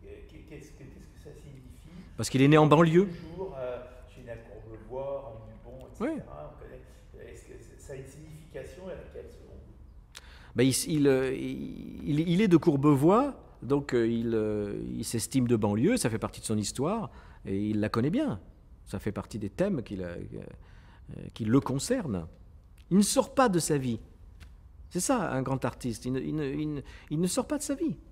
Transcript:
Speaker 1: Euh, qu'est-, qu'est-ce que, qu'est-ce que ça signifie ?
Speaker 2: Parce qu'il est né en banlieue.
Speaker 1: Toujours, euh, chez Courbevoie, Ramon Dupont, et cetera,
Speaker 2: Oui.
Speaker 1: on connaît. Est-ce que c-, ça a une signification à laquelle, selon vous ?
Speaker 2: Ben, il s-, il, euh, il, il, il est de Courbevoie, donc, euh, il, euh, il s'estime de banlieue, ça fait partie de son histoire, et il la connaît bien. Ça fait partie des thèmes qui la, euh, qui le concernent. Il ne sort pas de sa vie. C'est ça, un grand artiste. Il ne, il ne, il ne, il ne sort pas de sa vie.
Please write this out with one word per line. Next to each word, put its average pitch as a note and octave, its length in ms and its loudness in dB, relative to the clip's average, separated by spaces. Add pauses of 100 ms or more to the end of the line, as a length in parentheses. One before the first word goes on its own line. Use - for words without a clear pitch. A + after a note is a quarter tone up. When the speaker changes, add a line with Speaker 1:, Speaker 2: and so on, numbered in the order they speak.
Speaker 1:
Euh, - 40 -18 (200)
qu'est-, - 200 -20
qu'est-ce - 240 -16
que, - 120 -20
qu'est-ce - 240 -18
que - 100 -20
ça - 160 -18
signifie ? - 560 -18 (260)
Speaker 2:
Parce A2+ 140 -6
qu'il C3 120 4
est C#3 60 8
né D3+ 100 10
en D3+ 80 8
banlieue. E3 420 8 (220)
Speaker 1:
Toujours, F#3+ 280 -8
euh, B2 200 -6 (300)
chez C3 140 -20
Courbevoie, A#2 1000 -10
Ramon A2+ 300 -16
Dupont, B2+ 340 -18
et - 80 -20
cetera, C4 180 -4
Speaker 2:
Oui. B3+ 80 -6
Speaker 1:
on C#3 420 -16
connaît. A#2+ 680 -20
Est-ce - 120 -20
que - 80 -20
c-, - 260 -20
ça - 160 -16
a - 20 -12
une C3+ 100 -14
signification D#3 800 -16
à E3+ 80 -10
laquelle, - 360 -16
selon - 240 -20
vous ? - 680 -20 (320)
Speaker 2:
Ben, A#2+ 100 4
il C3+ 60 6
s-, - 160 -2
il, D3+ 200 2
euh, C3+ 280 4
il, C3+ 880 -4
il, E3+ 80 0
il F3 120 4
est A3 80 6
de F3 80 8
Courbevoie, D3+ 760 6 (280)
donc, C#3 320 0
euh, A#2 140 4
il, A#2 260 0
euh, G#2 460 -2 (140)
il A#2+ 100 -6
s'estime A#2+ 420 0
de A#2+ 100 6
banlieue, A2 400 4
ça B2 140 0
fait A2 80 -2
partie - 220 -6
de - 60 -12
son G#2+ 120 0
histoire, D3 520 -2 (360)
et G2 120 -2 (120)
il G#2 100 0
la G#2 80 0
connaît A#2 220 2
bien. A3+ 300 0 (460)
Ça G2 120 -8
fait G2+ 140 -4
partie G#2 260 -8
des G2+ 120 -4
thèmes F3+ 320 0
qui G2+ 140 -8
la, F2+ 120 -6
euh, F2 80 -10 (1160)
qui A#2 100 -6
le A#2+ 160 6
concernent. C3+ 680 -2 (640)
Il F3+ 80 6
ne G#3 40 8
sort - 320 2
pas C4 140 6
de F3 100 2
sa D3+ 200 2
vie. B2 220 -2 (880)
C'est F3+ 100 -4
ça, F#3+ 320 0
un C3 80 0
grand C3 240 -2
artiste. - 400 -4
Il B2+ 80 -2
ne, C3 80 -2
il D3 140 -4
ne, D3+ 100 -2
il D3+ 300 -4
ne, C#3 60 -6 (280)
il D3+ 120 -2
ne F#3 60 2
sort A#3 200 -2
pas D4+ 100 -2
de C#4 60 -6
sa C#4+ 120 -4
vie. C4+ 220 -2 (160)